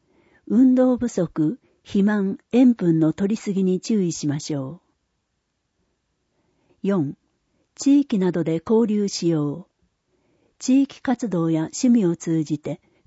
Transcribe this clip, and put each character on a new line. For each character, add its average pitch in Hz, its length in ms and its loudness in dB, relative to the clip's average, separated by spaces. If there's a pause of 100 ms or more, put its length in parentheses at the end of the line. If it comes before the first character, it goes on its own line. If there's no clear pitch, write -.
(460)
運 254 280 4
動 254 220 2
不 240 120 -4
足、 165 500 -2 (240)
肥 - 200 -2
満、 196 360 0 (140)
塩 247 220 6
分 165 240 2
の 160 140 2
摂 196 160 -4
り 214 80 -4
す - 160 -6
ぎ 190 120 -2
に 185 160 0
注 214 220 -2
意 170 100 -2
し - 140 -8
ま 147 140 -4
し 151 160 -8
ょ 139 260 -10 (2000)
う。 190 60 -4
四、 170 280 -2 (580)
地 277 260 2
域 247 180 -2
な 185 140 0
ど 165 120 -2
で 165 220 -2
交 226 200 2
流 208 220 -2
し 175 200 -4
よ 151 420 -4
う。 - 20 -20 (840)
地 269 240 2
域 - 200 -6
活 254 260 -4
動 170 220 -2
や 160 120 0
趣 - 280 -2
味 233 160 4
を 170 100 0
通 165 260 -2
じ 151 160 -4
て - 220 -10 (260)